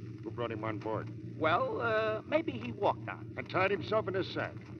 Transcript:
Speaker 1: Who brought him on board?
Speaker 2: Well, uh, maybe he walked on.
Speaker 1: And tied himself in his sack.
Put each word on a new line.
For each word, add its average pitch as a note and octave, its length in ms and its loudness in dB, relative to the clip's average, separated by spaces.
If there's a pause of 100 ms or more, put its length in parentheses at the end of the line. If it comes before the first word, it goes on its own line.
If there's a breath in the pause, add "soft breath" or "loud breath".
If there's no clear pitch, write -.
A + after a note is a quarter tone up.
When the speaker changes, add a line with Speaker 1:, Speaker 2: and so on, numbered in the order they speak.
(240)
Speaker 1:
Who A2 80 -6
brought A#2 200 -2
him A2 120 -4
on G#2+ 160 -2
board? G#2+ 300 -2 (280)
Speaker 2:
Well, D#3 420 2
uh, A3 480 2
maybe D#4+ 260 2
he B3 180 -4
walked D3 360 2
on. F2 300 -6
Speaker 1:
And - 100 -6
tied F#3 220 4
himself G3+ 380 2
in F#3 80 0
his F#3+ 120 2
sack. A2+ 260 -2 (260)